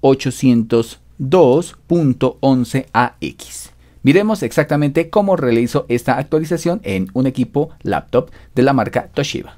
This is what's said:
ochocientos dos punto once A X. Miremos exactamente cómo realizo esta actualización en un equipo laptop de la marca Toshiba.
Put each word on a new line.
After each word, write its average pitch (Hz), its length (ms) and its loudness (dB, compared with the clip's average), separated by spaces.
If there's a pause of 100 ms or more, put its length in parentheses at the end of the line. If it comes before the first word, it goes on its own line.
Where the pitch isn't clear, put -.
ochocientos 123 960 0 (200)
dos 147 640 2
punto 139 540 0
once 131 520 0
A 120 300 0
X. - 480 -12 (320)
Miremos 202 400 2
exactamente 147 720 -2
cómo 196 240 2
realizo 123 540 0
esta 120 280 0
actualización 160 640 -2
en 95 320 -4
un 131 140 0
equipo 131 420 -4 (140)
laptop 107 480 -2 (240)
de 123 80 2
la 135 100 2
marca 117 400 -2
Toshiba. - 440 -8